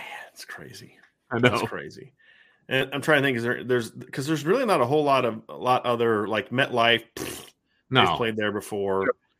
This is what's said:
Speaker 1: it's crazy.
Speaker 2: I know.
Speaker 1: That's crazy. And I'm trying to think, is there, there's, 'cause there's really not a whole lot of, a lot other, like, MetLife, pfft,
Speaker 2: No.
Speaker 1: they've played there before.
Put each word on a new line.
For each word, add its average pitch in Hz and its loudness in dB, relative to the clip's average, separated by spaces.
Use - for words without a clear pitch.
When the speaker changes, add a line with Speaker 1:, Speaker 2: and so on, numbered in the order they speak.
Speaker 1:
it's - -18
crazy. - -18
Speaker 2:
I 117 -2
know. 123 8
Speaker 1:
That's 110 0
crazy. 73 -10
And 131 -2
I'm 139 -4
trying 147 4
to 139 2
think, 127 0
is 113 -4
there, 117 -4
there's, 120 0
'cause 139 -6
there's 151 -2
really 240 2
not 180 2
a 117 4
whole 147 2
lot 135 2
of, 113 -4
a 71 -14
lot 92 0
other, 117 2
like, 107 -2
MetLife, 117 2
pfft, - -14
Speaker 2:
No. 123 6
Speaker 1:
they've 85 4
played 113 -2
there 107 -2
before. 98 -2